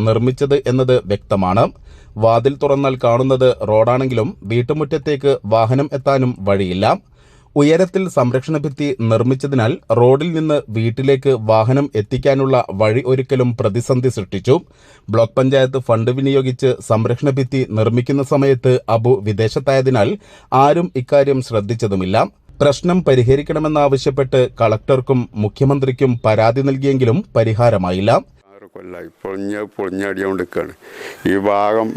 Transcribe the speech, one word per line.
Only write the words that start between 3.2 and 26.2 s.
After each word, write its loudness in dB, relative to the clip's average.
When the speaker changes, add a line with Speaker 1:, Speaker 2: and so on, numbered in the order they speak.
Speaker 1:
റോഡാണെങ്കിലും 2
വീട്ടുമുറ്റത്തേക്ക് -2
വാഹനം 2
എത്താനും 0
വഴിയില്ല. 0
ഉയരത്തിൽ 2
സംരക്ഷണ 0
ഭിത്തി -6
നിർമ്മിച്ചതിനാൽ 0
റോഡിൽ 4
നിന്ന് 0
വീട്ടിലേക്ക് 0
വാഹനം 2
എത്തിക്കാനുള്ള 0
വഴി 0
ഒരുക്കലും 0
പ്രതിസന്ധി 0
സൃഷ്ടിച്ചു. -2
ബ്ലോക്ക് 0
പഞ്ചായത്ത് 2
ഫണ്ട് 0
വിനിയോഗിച്ച് 0
സംരക്ഷണ 0
ഭിത്തി -2
നിർമ്മിക്കുന്ന 0
സമയത്ത് 2
അബു 2
വിദേശത്തായതിനാൽ 0
ആരും 2
ഇക്കാര്യം 2
ശ്രദ്ധിച്ചതുമില്ല. -2
പ്രശ്നം 2
പരിഹരിക്കണമെന്നാവശ്യപ്പെട്ട് 2
കളക്ടർക്കും 0
മുഖ്യമന്ത്രിക്കും 0